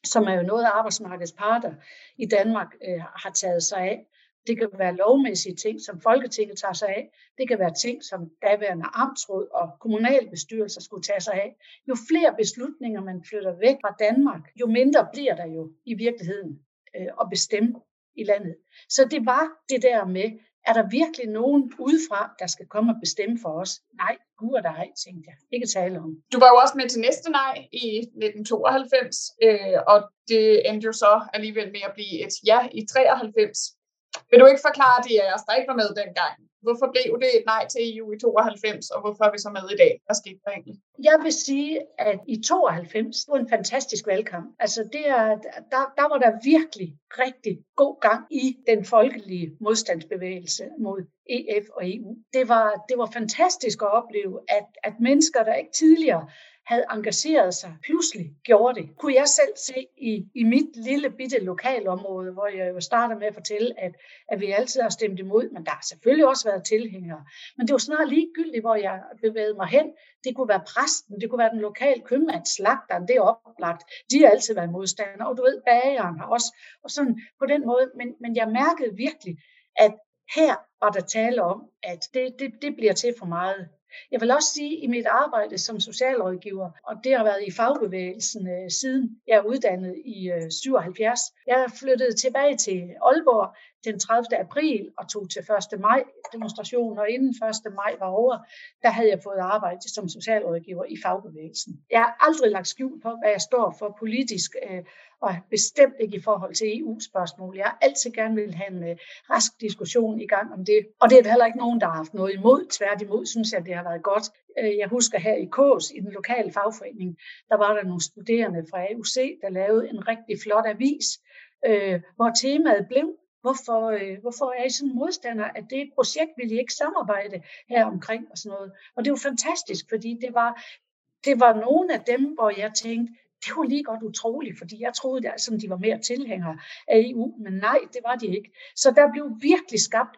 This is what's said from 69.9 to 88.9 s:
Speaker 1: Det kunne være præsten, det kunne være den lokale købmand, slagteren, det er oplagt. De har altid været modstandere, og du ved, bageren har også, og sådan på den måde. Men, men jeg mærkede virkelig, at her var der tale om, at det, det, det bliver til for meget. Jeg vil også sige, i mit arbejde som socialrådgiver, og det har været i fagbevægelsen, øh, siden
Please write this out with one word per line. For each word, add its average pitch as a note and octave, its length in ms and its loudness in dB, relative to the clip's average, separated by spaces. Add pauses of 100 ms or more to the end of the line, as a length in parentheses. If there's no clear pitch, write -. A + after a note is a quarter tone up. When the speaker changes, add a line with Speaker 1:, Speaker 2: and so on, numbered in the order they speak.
Speaker 1:
Det C4 120 -6
kunne C4 120 -2
være G3+ 200 2
præsten, G#3 540 -4
det A3+ 80 -4
kunne A#3+ 100 -2
være A3+ 120 4
den A3+ 80 -4
lokale A#3+ 420 0
købmand, D#4 440 -2
slagteren, G3 600 -2
det B3 80 4
er A#3 60 6
oplagt. F3+ 640 -2 (280)
De C#4+ 100 6
har C#4 80 12
altid G#3+ 260 4
været E3+ 160 -4
modstandere, G3 580 -8
og B3 80 -6
du B3+ 60 -4
ved, C4+ 220 2
bageren A#3+ 540 2
har D#3+ 80 -12
også, A#3 280 -2 (280)
og - 80 -14
sådan A#3+ 280 -2 (200)
på C#4 60 -4
den C#4+ 200 0
måde. B3+ 300 2
Men, A#3+ 240 -12
men A#3 160 -6
jeg A3+ 120 0
mærkede C4 480 0
virkelig, G3+ 420 -8 (380)
at G#3 180 6 (420)
her D4+ 200 4 (260)
var G#3+ 80 4
der G3+ 120 -4
tale A3 420 -2
om, F#3 200 -4 (200)
at F3 160 -10 (140)
det, B3+ 260 -4
det, C4+ 120 -8 (100)
det C#4+ 140 -8
bliver G#3+ 180 2
til A#3+ 260 -2
for F#3+ 60 -12
meget. F3+ 440 -6 (420)
Jeg B3 100 -2
vil A#3 100 2
også D4+ 240 2
sige, D4 220 -6
i D4 100 -8
mit A#3+ 180 -2
arbejde A3 520 0
som G#3+ 220 -6
socialrådgiver, F#3+ 920 -4 (140)
og A3 200 -10
det C4 140 2
har A3+ 60 2
været G#3 240 0
i F#3 40 -10
fagbevægelsen, G3 960 -4
øh, F3+ 240 -8
siden C4 560 -4